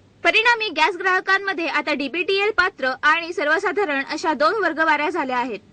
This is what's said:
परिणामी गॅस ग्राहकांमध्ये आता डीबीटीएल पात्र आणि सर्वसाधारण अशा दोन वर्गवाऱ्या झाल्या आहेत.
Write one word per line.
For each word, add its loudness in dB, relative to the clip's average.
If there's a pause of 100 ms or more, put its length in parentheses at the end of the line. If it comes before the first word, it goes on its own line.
(240)
परिणामी 2
गॅस 2
ग्राहकांमध्ये 0
आता -2
डीबीटीएल 0
पात्र 0 (120)
आणि 2
सर्वसाधारण 0
अशा -2
दोन 2
वर्गवाऱ्या 0
झाल्या -2
आहेत. -4 (140)